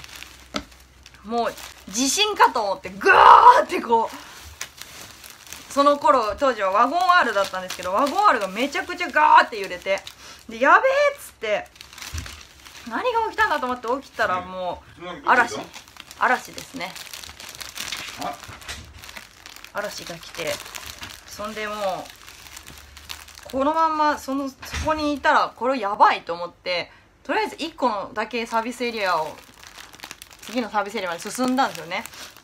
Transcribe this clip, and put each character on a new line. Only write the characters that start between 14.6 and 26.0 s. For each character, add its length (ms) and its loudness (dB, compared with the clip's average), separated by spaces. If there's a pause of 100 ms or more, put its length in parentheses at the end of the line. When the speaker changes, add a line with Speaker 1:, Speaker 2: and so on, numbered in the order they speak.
Speaker 1:
う、 60 -16
Speaker 2:
ね。 220 -12
Speaker 1:
嵐。 320 2 (600)
嵐 340 -2
で 80 -16
す 140 -16
ね。 180 -10 (1300)
Speaker 2:
あ？ 120 -8 (1400)
Speaker 1:
嵐 300 -8
が 120 -12
来 140 -18
て、 220 -6 (760)
そ 200 -12
ん 80 -10
で 140 -8
も 60 -8
う、 1800 -10
こ 140 -2
の 80 2
ま 160 2
ん 80 -2
ま、 220 2
そ 160 -8
の、 140 -4
そ 80 -14 (280)
こ 100 0
に 200 -2
い 60 -6
た 120 4
ら、 220 2
こ 140 -4
れ 100 0
や 160 -2
ば 200 6